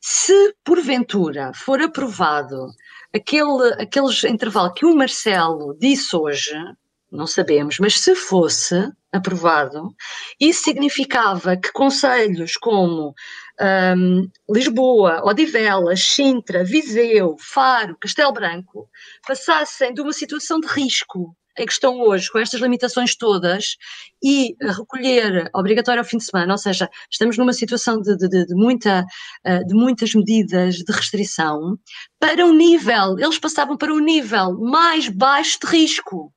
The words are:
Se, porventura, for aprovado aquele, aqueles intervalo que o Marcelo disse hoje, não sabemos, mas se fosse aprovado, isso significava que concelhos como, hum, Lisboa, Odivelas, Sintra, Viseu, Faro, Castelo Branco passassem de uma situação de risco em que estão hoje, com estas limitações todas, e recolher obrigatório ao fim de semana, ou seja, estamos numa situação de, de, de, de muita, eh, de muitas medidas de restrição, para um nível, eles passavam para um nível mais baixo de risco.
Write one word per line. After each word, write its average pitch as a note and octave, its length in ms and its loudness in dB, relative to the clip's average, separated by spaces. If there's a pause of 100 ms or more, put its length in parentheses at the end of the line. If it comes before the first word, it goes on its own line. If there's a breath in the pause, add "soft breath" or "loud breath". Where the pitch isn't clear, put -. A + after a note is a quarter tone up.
Se, G4+ 600 4
porventura, G#3 880 0
for C4+ 280 -2
aprovado D3+ 840 -2 (460 loud breath)
aquele, C#4 680 2
aqueles A#3+ 420 0
intervalo A3 500 0
que - 120 -2
o E4+ 100 6
Marcelo E3 840 0
disse C4+ 360 0
hoje, D3+ 400 -2 (560)
não D#3 140 -8
sabemos, D3 540 0
mas G3+ 200 2
se F#4 160 4
fosse F#3 760 0 (200)
aprovado, E3 840 -2 (440 loud breath)
isso D#4+ 240 2
significava A#3 960 0
que - 140 -6
concelhos A#3+ 880 0
como, E3+ 560 0 (840 loud breath)
hum, F#3 340 2 (200)
Lisboa, A3+ 760 2
Odivelas, G3+ 800 0
Sintra, A#3+ 600 0
Viseu, A3 760 0
Faro, B3 600 0
Castelo C#4 340 0
Branco F#3 560 -8 (360 loud breath)
passassem D4 680 -2
de C#4+ 80 -8
uma D4 120 -6
situação D4+ 460 -6
de D#4 80 -6
risco F#3 680 -4 (220)
em A#3 80 -4
que - 60 -8
estão B3+ 300 0
hoje, G3 300 2
com A3+ 80 0
estas A3+ 220 -4
limitações B3 540 -2
todas, F#3+ 600 -2 (480 loud breath)
e C4+ 380 2
recolher A3 920 -2
obrigatório A3 480 0
ao - 40 -4
fim - 120 -6
de A3+ 80 -6
semana, F3+ 280 -2
ou G3+ 40 -2
seja, G3 320 -2 (220 loud breath)
estamos A3 260 0
numa B3 160 2
situação A#3 480 -2
de, G3 160 0
de, F3+ 100 0
de, F#3 180 2
de F3 100 -4
muita, G#3 500 2 (380 loud breath)
eh, F3+ 200 0
de F3+ 100 -4
muitas A#3 400 2
medidas F#3 640 2
de F3 160 -8
restrição, E3 840 -4 (420 loud breath)
para D#4+ 260 2
um E4+ 80 6
nível, A#3 640 6
eles D#4 200 0
passavam D4 380 -2
para D#4 160 -2
um D4+ 60 2
nível A3+ 600 2
mais D#4 480 2
baixo C4+ 560 2
de - 40 -8
risco. F#3+ 680 0